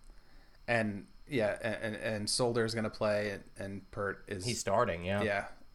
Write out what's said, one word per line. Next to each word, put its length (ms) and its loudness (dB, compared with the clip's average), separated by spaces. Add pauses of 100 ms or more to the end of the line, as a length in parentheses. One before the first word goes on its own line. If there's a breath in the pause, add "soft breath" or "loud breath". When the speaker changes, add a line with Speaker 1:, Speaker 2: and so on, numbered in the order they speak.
(680 soft breath)
Speaker 1:
and, 380 2 (220)
yeah, 320 2
and, 220 0
and, 140 -2
and 340 -2
Solder's 440 2
gonna 160 0
play, 400 2
and, 120 -6 (160)
and 320 -8
Pert 380 -4
is 160 -4
Speaker 2:
He's 160 0
starting, 440 2
yeah. 180 2
Speaker 1:
Yeah. 220 2 (300)